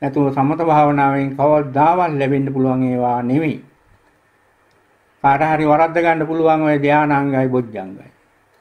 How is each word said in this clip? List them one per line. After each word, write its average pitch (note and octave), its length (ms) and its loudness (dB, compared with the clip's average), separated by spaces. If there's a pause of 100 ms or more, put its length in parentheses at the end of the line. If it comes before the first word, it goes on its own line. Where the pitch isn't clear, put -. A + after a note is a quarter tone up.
නැතුව C#3 280 0
සමත C#3 320 -2
භාවනාවෙන් C#3+ 680 2
කවදාවත් D3+ 800 0
ලැබෙන්න C#3 360 -2
පුළුවන් C3 360 -2
ඒවා B2 380 -2
නෙවෙයි. C#3+ 420 -2 (1600)
කාට C#3 200 2
හරි D#3 220 0
වරද්ද D#3+ 320 2
ගන්න D#3+ 300 0
පුළුවන් D#3+ 340 2
ඔය D3+ 160 2
ධානාංගයි C#3+ 720 0
බොජ්ජංගයි. G#2+ 600 -6 (520)